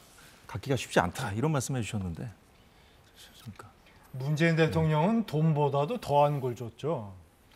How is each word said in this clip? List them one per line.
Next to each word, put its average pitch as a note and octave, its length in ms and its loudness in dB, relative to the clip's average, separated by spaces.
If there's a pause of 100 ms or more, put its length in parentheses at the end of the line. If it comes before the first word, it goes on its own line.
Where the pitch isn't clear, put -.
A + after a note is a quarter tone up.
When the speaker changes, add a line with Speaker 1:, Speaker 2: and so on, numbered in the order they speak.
(460)
Speaker 1:
갖기가 - 300 -4
쉽지 - 240 0
않다, G2 320 -2
이런 A#2+ 180 0
말씀해 C3+ 320 -2
주셨는데, F#2+ 460 -6 (880)
어떻습니까? - 520 -20 (440)
Speaker 2:
문재인 D3+ 440 2
대통령은 D#3+ 680 4
돈보다도 D3 760 2
더한 C#3+ 400 2
걸 B2 140 -4
줬죠. A#2 580 -8 (440)